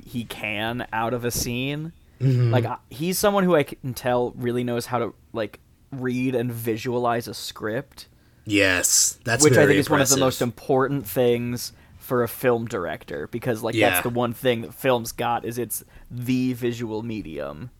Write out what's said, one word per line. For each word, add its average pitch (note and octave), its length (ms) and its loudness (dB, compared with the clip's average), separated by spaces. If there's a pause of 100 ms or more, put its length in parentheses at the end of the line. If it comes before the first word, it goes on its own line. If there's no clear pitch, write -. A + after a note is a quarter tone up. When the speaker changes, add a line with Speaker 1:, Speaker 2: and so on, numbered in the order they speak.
Speaker 1:
he A2+ 180 -8
can A2 680 -6
out A2+ 200 -2
of A#2+ 120 -4
a A#2+ 80 -2
scene. C#3 600 -4 (280)
Speaker 2:
Mm-hmm. B2 320 4
Speaker 1:
Like, A#2+ 120 2
I, A2+ 120 -6 (120)
he's E3+ 300 -4
someone G3+ 260 4
who F3 120 6
I C#3+ 80 6
can - 280 -10
tell B2 440 0
really B2 280 -2
knows A#2+ 220 -2
how A#2+ 140 -2
to, A2 140 -4 (200)
like, A2 240 -4 (320)
read B2+ 460 -2
and A#2+ 140 0
visualize A#2 800 -2
a A2+ 60 -10
script. - 720 -8 (400)
Speaker 2:
Yes, G2 800 4
that's A#2 180 2
Speaker 1:
Which C#3+ 120 8
I - 20 8
Speaker 2:
very D3 180 8
Speaker 1:
think - 60 4
is C#3 100 0
one C#3+ 100 4
of B2+ 80 2
the C3+ 60 6
Speaker 2:
impressive. C3+ 60 2
Speaker 1:
most C3 220 2
important C3 680 0
things A#2+ 640 0 (260)
for B2 240 0
a A#2 60 0
film A#2+ 380 0
director, D#2+ 680 -6
because, A#2 300 -4
like, A2+ 120 -2
Speaker 2:
Yeah. G#2 160 4
Speaker 1:
that's F2+ 120 2
the B2 80 -2
one A#2+ 240 -2
thing A#2+ 280 0
that G#2 120 -12
film's A#2+ 380 0
got, A#2 340 -4
is A#2 120 -8
it's A2+ 240 -6 (280)
the B2+ 420 0
visual A#2 500 -4
medium E2 760 -8